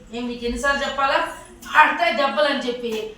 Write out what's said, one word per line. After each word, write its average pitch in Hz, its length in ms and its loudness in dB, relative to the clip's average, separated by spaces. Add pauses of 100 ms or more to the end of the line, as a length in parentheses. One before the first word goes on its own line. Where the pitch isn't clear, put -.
(140)
"ఏం 240 140 -4
మీకు 240 180 -6
ఎన్నిసార్లు 277 380 0
చెప్పాలా? 277 340 0 (340)
పడతాయి 311 640 2
దెబ్బలు" 285 320 2
అని 277 220 0
చెప్పి 220 500 -6